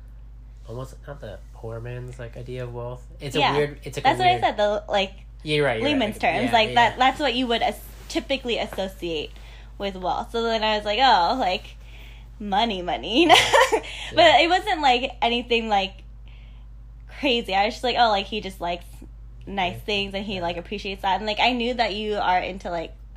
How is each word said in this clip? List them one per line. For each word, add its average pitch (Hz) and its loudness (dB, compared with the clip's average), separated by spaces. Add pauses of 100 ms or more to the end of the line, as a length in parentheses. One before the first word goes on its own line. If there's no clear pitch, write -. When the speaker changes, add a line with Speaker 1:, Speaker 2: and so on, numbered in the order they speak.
(680)
Speaker 1:
almost 127 -10 (120)
not 143 -14
the 98 -12 (160)
poor 113 -10
man's, 123 -10
like, 117 -12
idea 127 -8
of 120 -10
wealth. 120 -10 (160)
It's 143 -4
Speaker 2:
Yeah. 147 4
Speaker 1:
a 143 2
weird, 147 -2
it's, 143 -10
like, - -8
Speaker 2:
That's 302 6
Speaker 1:
a - 2
Speaker 2:
what 359 6
I - 6
Speaker 1:
weird 359 2
Speaker 2:
said, 285 2
the, 208 0
like, 196 0 (300)
Speaker 1:
Yeah, 151 0
you're 147 4
right, 135 2
you're 233 0
right. - 2
Speaker 2:
layman's 226 2
Speaker 1:
Like, - -10
Speaker 2:
terms. 202 2
Speaker 1:
yeah, 233 0
Speaker 2:
Like, 220 6
Speaker 1:
yeah. 240 -6
Speaker 2:
that, 240 6
that's 262 4
what 269 0
you 254 0
would 226 2
as-, 214 0 (280)
typically 262 -2
associate 170 -4 (440)
with 196 -6
wealth. 185 -2
So 233 -2
then 226 0
I 214 2
was 208 -4
like, 208 0
"Oh, 220 6
like, 190 -2 (640)
money, 208 0
money," 175 0
<laughs> - -
you 349 8
know? 311 10
Speaker 1:
Yeah. 494 6 (340)
Speaker 2:
But - 2
Speaker 1:
Yeah. 302 10
Speaker 2:
it 339 4
wasn't, 381 2
like, 262 4 (100)
anything, 233 0
like, 196 2 (1200)
crazy. 233 0
I 196 6
was 214 -2
just - -12
like, 240 2
"Oh, 240 6
like, 208 2
he 214 -6
just 190 -10
likes 175 -4 (640)
nice 185 -2
Speaker 1:
Yeah. 180 -10
Speaker 2:
things 202 -2
and 196 -4
he, 196 -6
Speaker 1:
Yeah. 180 -4
Speaker 2:
like, 170 -2
appreciates 196 -8
that." 190 2
And, 208 -2
like, 214 -2
I 233 6
knew 247 -2
that 220 0
you 214 -4
are 185 2
into, 190 -6
like, 170 -6 (220)